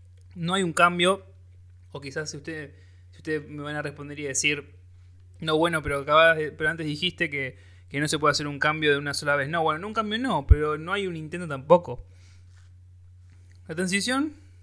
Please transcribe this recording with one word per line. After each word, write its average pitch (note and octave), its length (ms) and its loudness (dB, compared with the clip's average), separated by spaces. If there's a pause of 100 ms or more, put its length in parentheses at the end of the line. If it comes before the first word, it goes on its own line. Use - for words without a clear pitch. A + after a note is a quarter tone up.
(340)
No F3 200 -2
hay G3 80 2
un E3+ 100 0
cambio, F3 540 2 (640)
o C#3+ 100 -12
quizás C#3+ 300 -10
si D3+ 60 -12
usted, D3+ 360 -12 (380)
si - 60 -20
ustedes D3+ 320 -6
me D3 160 -12
van D3 100 -8
a D3 80 -6
responder C#3+ 380 -10
y - 20 -8
decir, D3 540 -2 (640)
"No, D#3+ 180 0
bueno, E3 240 2
pero C#3+ 160 -2
acabas D#3 400 6
de, D3+ 140 -4
pero D#3 180 -2
antes E3 160 -6
dijiste E3+ 420 -2
que, C#3 300 -8 (300)
que C#3 100 -8
no D3 80 0
se D#3 100 -2
puede D3+ 140 2
hacer D3 160 0
un C#3+ 140 -6
cambio D3+ 320 2
de C#3+ 60 2
una C#3+ 140 -6
sola C#3+ 220 0
vez". C#3+ 140 0
No, E3 160 0
bueno, D#3 160 0
no G3 80 -8
un A3 40 -10
cambio G#3+ 280 -2
no, F#3+ 260 -2
pero D3+ 320 6
no E3 140 -8
hay G3+ 160 -2
un F3 80 -6
intento D#3+ 320 -10
tampoco. D3 580 2 (1600)
La E3 80 -10
transición, G3+ 600 0 (280)